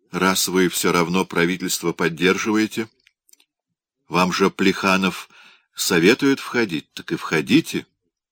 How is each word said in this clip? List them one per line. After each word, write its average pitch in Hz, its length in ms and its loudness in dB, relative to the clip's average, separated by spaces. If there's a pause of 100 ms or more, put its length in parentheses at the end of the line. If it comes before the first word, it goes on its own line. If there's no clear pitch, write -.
(100)
«Раз 92 380 0
вы 92 200 2
всё 87 240 0
равно 87 320 0
правительство 87 680 -2
поддерживаете, 95 960 -2 (1200)
вам 90 240 0
же 95 180 2
Плеханов 95 800 0 (460)
советует 117 680 2
входить, 101 520 -4
так - 200 -10
и 85 40 -2
входите». 85 720 0 (460)